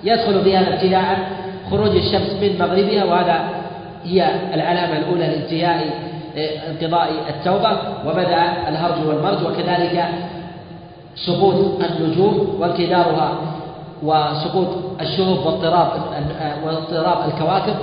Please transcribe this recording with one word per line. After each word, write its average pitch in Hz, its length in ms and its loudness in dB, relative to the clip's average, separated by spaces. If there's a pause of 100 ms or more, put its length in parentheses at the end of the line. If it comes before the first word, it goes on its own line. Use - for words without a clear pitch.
يدخل 208 400 2
في 190 120 6
هذا 185 180 4
ابتداء 185 440 2 (520)
خروج 208 260 2
الشمس 202 360 2 (100)
من 185 160 2
مغربها، 190 460 2
وهذا 175 360 2 (640)
هي 175 260 4 (240)
العلامة 165 420 0
الأولى 165 300 0
لانتهاء، 160 580 0 (520)
إيه، 151 220 -4 (120)
انقضاء 165 400 0 (180)
التوبة 185 500 0 (280)
وبدأ 175 600 0
الهرج 160 380 -2
والمرج، 151 360 0
وكذلك 175 680 0 (1080)
سقوط 180 680 2
النجوم 165 760 2
وانكدارها 170 800 2 (640)
وسقوط 156 680 2 (320)
الشهب 180 460 0
واضطراب، 170 420 2 (760)
واضطراب 160 640 -2
الكواكب. 180 540 0